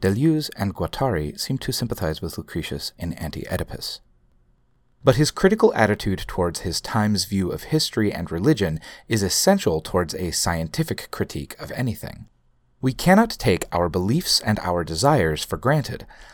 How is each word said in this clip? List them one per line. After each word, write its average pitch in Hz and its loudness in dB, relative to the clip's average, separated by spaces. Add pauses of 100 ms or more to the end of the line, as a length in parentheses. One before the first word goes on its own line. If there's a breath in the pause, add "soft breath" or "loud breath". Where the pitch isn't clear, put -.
Deleuze 147 2
and 98 -2
Guattari 85 -2
seem 135 -4
to - -4
sympathize - -4
with 80 -6
Lucretius - -6
in 78 -4
Anti-Oedipus. - -6 (1040)
But 123 6
his 147 4
critical - 4
attitude 101 2
towards 87 -2
his 85 -4
time's 107 0
view 95 0
of 78 -6
history 113 0
and 85 -6
religion 87 2 (280 loud breath)
is 113 2
essential 98 2
towards 87 0
a 90 -2
scientific - -2
critique - -6
of - -12
anything. - -6 (560)
We 131 0
cannot 208 4
take - 0
our 87 2
beliefs 95 0
and 107 0
our 87 0
desires 82 2
for - -4
granted, 131 -2 (260 loud breath)